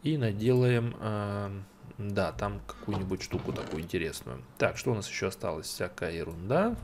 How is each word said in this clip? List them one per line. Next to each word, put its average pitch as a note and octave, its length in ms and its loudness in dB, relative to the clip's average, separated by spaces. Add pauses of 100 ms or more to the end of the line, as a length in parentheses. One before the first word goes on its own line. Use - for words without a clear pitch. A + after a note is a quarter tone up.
И D3+ 140 2
наделаем, A#2+ 840 6
эм, G2+ 640 -2 (320)
да, G2+ 340 0
там G2+ 340 -2
какую-нибудь F#2+ 560 -2
штуку - 300 -2
такую D#2+ 320 -4
интересную. D#2 580 -4 (160)
Так, F2 200 2
что - 140 0
у A2+ 40 4
нас G2 140 -4
еще - 180 -2
осталось? E2 400 -4
Всякая F2 440 -4
ерунда. F#2 720 0